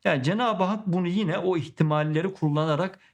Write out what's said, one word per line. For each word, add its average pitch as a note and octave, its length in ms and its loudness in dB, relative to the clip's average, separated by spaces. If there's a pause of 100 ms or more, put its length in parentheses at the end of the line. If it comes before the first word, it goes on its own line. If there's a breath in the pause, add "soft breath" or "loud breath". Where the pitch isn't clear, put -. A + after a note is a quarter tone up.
Yani D3+ 200 2
Cenab-ı G3+ 400 0
Hak G#3 240 -2
bunu F3+ 200 0
yine F#3 300 0
o F#3 200 -2
ihtimalleri D3+ 760 0
kullanarak D#3 680 0 (140 soft breath)